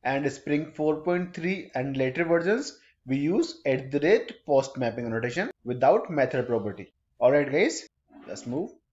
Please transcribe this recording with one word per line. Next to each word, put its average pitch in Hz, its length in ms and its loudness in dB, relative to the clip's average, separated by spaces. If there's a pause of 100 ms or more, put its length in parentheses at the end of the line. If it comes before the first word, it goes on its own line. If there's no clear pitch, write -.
and 139 300 0
Spring 151 400 -4
four 151 280 0
point 180 340 -2
three 180 400 -4
and 135 200 -4
later 135 300 0
versions, 170 540 0 (260)
we 131 120 -2
use 185 460 0
at 131 280 0
the 143 80 0
rate 190 480 2
post 135 280 2
mapping 120 300 -4
annotation 120 460 -4 (120)
without 131 460 2
method 135 380 0
property. 101 440 -4 (280)
All 123 120 6
right, 143 180 4
guys, 175 380 0 (400)
let's 104 200 -12
move. 151 240 -6 (220)